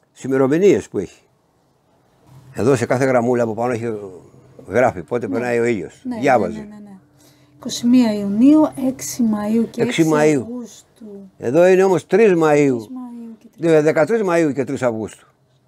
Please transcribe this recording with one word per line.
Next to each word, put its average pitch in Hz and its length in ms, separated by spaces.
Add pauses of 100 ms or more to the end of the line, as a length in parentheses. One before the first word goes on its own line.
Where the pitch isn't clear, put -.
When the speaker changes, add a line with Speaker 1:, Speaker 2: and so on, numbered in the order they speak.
(140)
Speaker 1:
Τις - 100
ημερομηνίες 135 680
που - 80
έχει. - 240 (1300)
Εδώ 131 220
σε 117 100
κάθε 131 200
γραμμούλα 123 380
από 113 100
πάνω 117 180
έχει 117 220 (760)
γράφει 104 340
πότε 113 260
Speaker 2:
Ναι. 92 60
Speaker 1:
περνάει 120 260
ο 117 40
ήλιος. 104 400
Speaker 2:
Ναι, 247 160
Speaker 1:
Διάβαζε. 120 380
Speaker 2:
ναι, - 60
ναι, - 120
ναι, - 80
ναι. - 140 (580)
Είκοσι - 320
μία 240 260
Ιουνίου, 226 540 (200)
έξι - 440
Μαΐου 220 380
και - 120
Speaker 1:
Έξι 240 200
Speaker 2:
έξι 156 120
Speaker 1:
Μαΐου. 151 280
Speaker 2:
Αυγούστου. 208 960
Speaker 1:
Εδώ 143 300
είναι 185 160
όμως 185 240
τρεις 208 240
Μαΐου. 160 240
Speaker 2:
Τρεις 131 320
Μαΐου 240 500
και - 100 (100)
τρεις 170 140
Speaker 1:
Ε, 156 100
δεκατρείς 156 420
Μαΐου 170 300
και 131 100
τρεις 131 180
Αυγούστου. 110 460 (400)